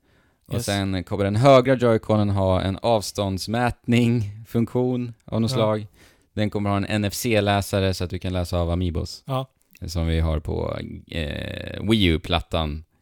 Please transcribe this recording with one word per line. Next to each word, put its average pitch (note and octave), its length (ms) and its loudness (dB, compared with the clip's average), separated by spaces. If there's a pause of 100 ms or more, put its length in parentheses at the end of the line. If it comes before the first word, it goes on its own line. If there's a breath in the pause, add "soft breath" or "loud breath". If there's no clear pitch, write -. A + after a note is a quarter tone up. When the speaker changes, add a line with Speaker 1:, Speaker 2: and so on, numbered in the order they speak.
(480 soft breath)
Speaker 1:
Och - 60 -10
Speaker 2:
Yes. A#2 120 -2
Speaker 1:
sen G2 380 -2
kommer G2+ 200 -4
den G2 120 0
högra C3 400 8
Joy-Conen A2 540 2
ha F#2+ 320 2
en F#2+ 200 -2
avståndsmätning-funktion A#2 2250 0 (120)
av A2 160 -2
något A2+ 100 0
Speaker 2:
Ja. C3 60 -2
Speaker 1:
slag. G#2+ 300 0 (460 soft breath)
Den G#2+ 160 -2
kommer G2+ 200 -2
ha G2+ 80 2
en G2 80 -2
N G#2+ 200 -2
F G2 80 -4
C-läsare G2+ 800 0
så F#2 100 -6
att E2+ 60 -4
du F#2 100 -8
kan F#2 140 -6
läsa F2+ 260 -2
av E2+ 120 0
Amiibos. E2+ 540 -4
Speaker 2:
Ja. C3 200 -6 (400)
Speaker 1:
Som E2 220 -2
vi D#2+ 120 2
har D#2+ 200 0
på, D#2+ 400 -6 (280)
eh, - 840 -8
Wii G#2+ 160 6
U-plattan D#2+ 800 0 (180)